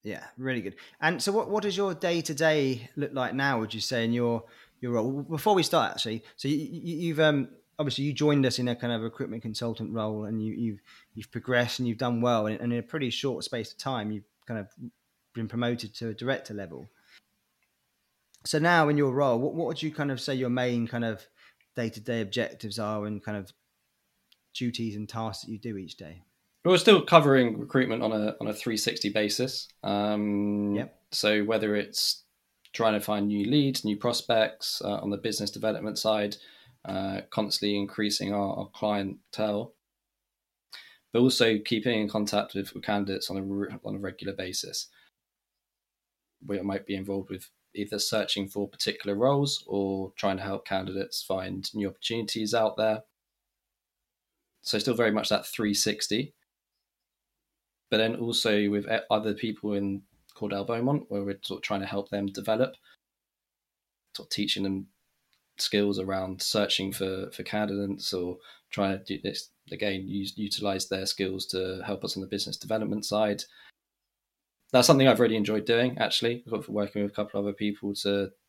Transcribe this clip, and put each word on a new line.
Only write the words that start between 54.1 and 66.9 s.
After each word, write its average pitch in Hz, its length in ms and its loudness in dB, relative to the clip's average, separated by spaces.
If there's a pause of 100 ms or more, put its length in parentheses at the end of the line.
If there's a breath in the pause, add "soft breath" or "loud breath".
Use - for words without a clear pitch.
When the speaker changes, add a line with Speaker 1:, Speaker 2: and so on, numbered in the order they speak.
Speaker 2:
So - 160 -2
still 117 160 0
very 113 180 4
much 104 180 0
that - 160 0
three 104 280 -2
sixty, 110 600 0 (1600)
but 107 60 2
then 110 200 2
also 110 520 2
with 101 180 0
e-, 110 120 0 (120)
other 107 220 2
people 107 400 -4
in 98 300 -2 (340)
Cordell 98 300 -4
Beaumont, 120 420 0
where 101 160 -4
we're 98 180 -6
sort - 160 -8
of - 40 -12
trying 101 180 -2
to 95 60 -4
help 98 240 -4
them 101 160 -2
develop, 101 480 0 (1400 soft breath)
sort - 120 -12
of - 40 -10
teaching 101 320 0
them 98 240 -2 (720)
skills 101 420 2
around 95 420 -4
searching 98 520 0